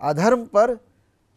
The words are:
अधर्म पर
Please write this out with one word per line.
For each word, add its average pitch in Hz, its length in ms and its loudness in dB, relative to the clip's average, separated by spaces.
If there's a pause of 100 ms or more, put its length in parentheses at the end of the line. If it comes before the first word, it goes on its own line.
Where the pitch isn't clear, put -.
अधर्म 196 460 0
पर 226 320 0 (580)